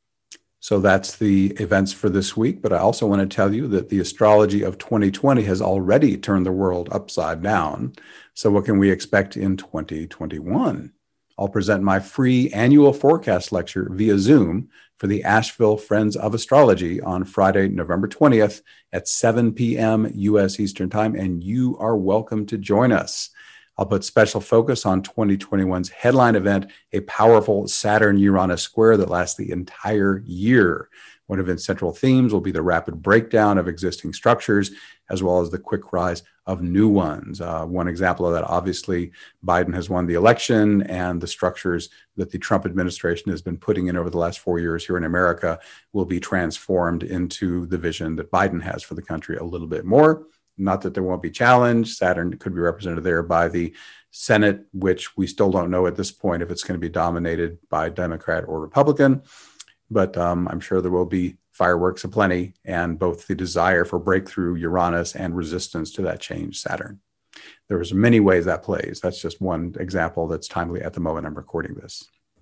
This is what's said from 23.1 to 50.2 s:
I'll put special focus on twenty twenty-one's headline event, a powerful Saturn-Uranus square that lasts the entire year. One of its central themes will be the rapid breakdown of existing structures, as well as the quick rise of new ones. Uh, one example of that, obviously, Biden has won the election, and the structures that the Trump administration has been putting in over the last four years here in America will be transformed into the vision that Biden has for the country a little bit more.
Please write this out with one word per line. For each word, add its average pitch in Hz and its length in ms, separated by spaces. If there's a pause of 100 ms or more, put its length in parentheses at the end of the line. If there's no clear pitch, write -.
I'll 98 80
put 101 180
special 104 380
focus 117 420
on 95 180
twenty 98 360
twenty-one's 92 500
headline 123 480
event, 98 340 (220)
a - 80
powerful 107 680
Saturn-Uranus 101 920
square 110 380
that 92 100
lasts 87 300
the - 120
entire 98 760
year. 95 640 (380)
One 95 120
of 90 80
its 90 160
central 87 280
themes 131 420
will 98 80
be 95 80
the 82 100
rapid 82 400
breakdown 107 560
of 90 120
existing 90 440
structures, 101 600 (360)
as 92 140
well 90 180
as 85 80
the 85 120
quick - 340
rise 87 300 (200)
of 92 160
new 92 280
ones. 90 520
Uh, 82 240
one 87 220
example 90 400
of 85 80
that, 82 80
obviously, 90 720 (340)
Biden 90 260
has 85 160
won 90 180
the 85 80
election, 104 680
and 90 380
the 87 80
structures 87 600 (280)
that 92 160
the 87 60
Trump 95 280
administration 90 640
has 82 100
been 87 160
putting 92 300
in 90 100
over 87 140
the 85 80
last 85 220
four 87 180
years 82 260
here 90 140
in 85 60
America 85 540 (360)
will 101 100
be 90 160
transformed 87 840
into 90 640
the 87 120
vision 82 380
that - 160
Biden 92 280
has - 220
for - 120
the 82 80
country 80 340
a - 80
little 85 240
bit - 180
more. 156 400 (320)